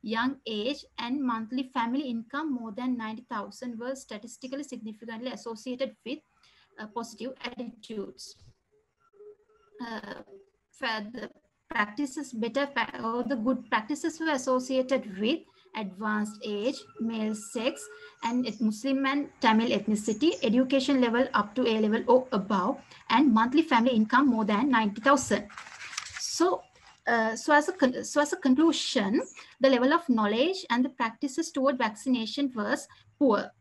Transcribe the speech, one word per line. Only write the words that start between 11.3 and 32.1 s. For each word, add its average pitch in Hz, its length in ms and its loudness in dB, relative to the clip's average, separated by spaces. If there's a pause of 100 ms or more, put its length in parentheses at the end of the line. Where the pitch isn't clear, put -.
practices, 269 600 -4
better 233 340 -2
pa-, 247 360 -4
or 233 200 -2
the 240 140 -2
good 247 340 -2
practices 294 500 -4
were 320 120 0
associated 254 840 -2
with 233 200 0 (380)
advanced 214 680 -4
age, 208 300 -2 (260)
male 220 340 -4
sex, - 480 -6 (420)
and 240 220 0
et-, 208 140 -6
Muslim 269 460 0
and 277 240 -2 (100)
Tamil 226 300 4
ethnicity, 214 720 0
education 262 580 2
level 240 320 2
up 208 220 0
to 254 120 0
A 220 140 2
level 214 280 2
or 254 240 6
above, 202 460 0 (300)
and 247 240 6
monthly 240 300 4
family 254 300 4
income 240 340 4
more 220 180 4
than 214 240 2
ninety 220 320 2
thousand. 269 480 2 (720)
So, - 440 0 (440)
uh, 226 300 2
so 302 160 0
as 294 160 6
a 359 40 -4
con-, 254 320 2
so - 160 0
as 294 120 2
a 370 40 -4
conclusion, 269 840 2 (380)
the 269 100 6
level 254 220 4
of 330 160 0
knowledge 233 640 0
and 240 140 2
the 277 40 -2
practices 262 640 -4
toward 269 260 0
vaccination 254 760 -2